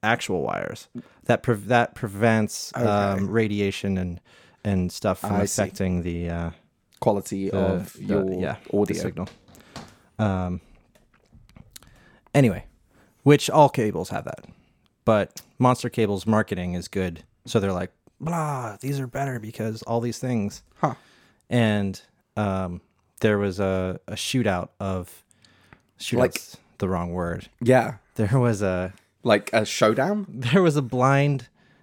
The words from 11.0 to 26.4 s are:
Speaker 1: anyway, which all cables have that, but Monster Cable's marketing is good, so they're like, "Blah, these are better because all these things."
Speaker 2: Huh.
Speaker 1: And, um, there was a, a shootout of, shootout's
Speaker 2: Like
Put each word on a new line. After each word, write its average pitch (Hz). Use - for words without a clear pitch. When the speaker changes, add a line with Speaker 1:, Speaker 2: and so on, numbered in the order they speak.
Speaker 1:
anyway, 127
which 143
all 147
cables 104
have 98
that, -
but 107
Monster 127
Cable's 101
marketing 92
is 90
good, 90
so -
they're 98
like, 90
"Blah, 147
these 139
are 127
better 131
because 110
all 117
these 117
things." 117
Speaker 2:
Huh. 139
Speaker 1:
And, 104
um, 95
there 107
was 101
a, 92
a 104
shootout 104
of, 92
shootout's -
Speaker 2:
Like 123